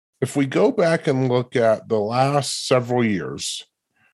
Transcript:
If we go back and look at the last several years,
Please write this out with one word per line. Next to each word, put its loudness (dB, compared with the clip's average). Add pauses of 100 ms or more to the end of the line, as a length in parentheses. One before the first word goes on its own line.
(200)
If -4
we 2
go 2
back 0
and 0
look -2
at 2
the 0
last 0
several 2
years, -4 (480)